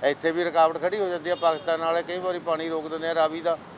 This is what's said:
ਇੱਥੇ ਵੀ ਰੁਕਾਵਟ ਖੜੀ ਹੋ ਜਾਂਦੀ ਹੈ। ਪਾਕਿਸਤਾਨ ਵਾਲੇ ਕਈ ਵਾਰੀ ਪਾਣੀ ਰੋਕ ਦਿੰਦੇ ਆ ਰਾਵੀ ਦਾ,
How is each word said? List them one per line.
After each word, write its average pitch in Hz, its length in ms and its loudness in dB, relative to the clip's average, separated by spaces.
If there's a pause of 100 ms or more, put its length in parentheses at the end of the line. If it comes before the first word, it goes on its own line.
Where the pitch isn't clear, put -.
ਇੱਥੇ 147 280 2
ਵੀ 170 120 0
ਰੁਕਾਵਟ 160 380 4
ਖੜੀ 185 180 0
ਹੋ 190 80 0
ਜਾਂਦੀ 175 220 -4
ਹੈ। 180 60 0
ਪਾਕਿਸਤਾਨ 160 440 0
ਵਾਲੇ 165 240 0
ਕਈ 175 160 -6
ਵਾਰੀ 180 200 -2
ਪਾਣੀ 160 300 -2
ਰੋਕ 160 180 -4
ਦਿੰਦੇ 160 220 -4
ਆ 165 60 0
ਰਾਵੀ 160 260 2
ਦਾ, 165 160 0 (200)